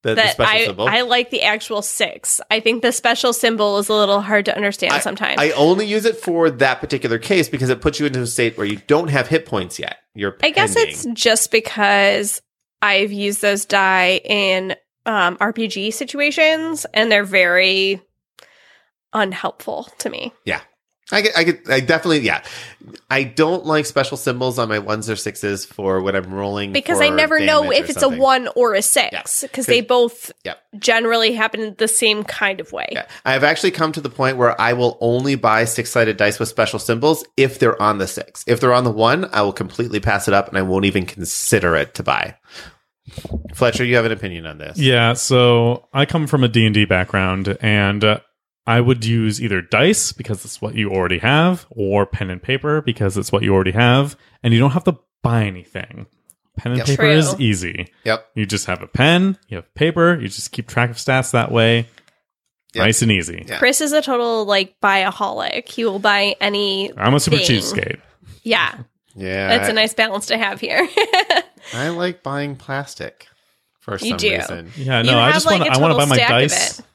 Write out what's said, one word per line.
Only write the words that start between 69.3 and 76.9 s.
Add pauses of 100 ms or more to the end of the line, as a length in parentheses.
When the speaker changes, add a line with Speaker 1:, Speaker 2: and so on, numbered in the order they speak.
Speaker 2:
That's
a
nice
balance
to
have
here.
<laughs>
Speaker 1:
I
like
buying
plastic (540)
for
Speaker 2:
You
Speaker 1:
some
Speaker 2:
do.
Speaker 1:
reason.
Speaker 3:
Yeah,
Speaker 2:
You
Speaker 3:
no,
I
Speaker 2:
have,
Speaker 3:
just
Speaker 2:
like,
Speaker 3:
wanna,
Speaker 2:
a
Speaker 3:
I
wanna
Speaker 2:
total
Speaker 3:
buy
my
Speaker 2:
stack
of (140)
Speaker 3:
dice.
Speaker 2:
it. (100)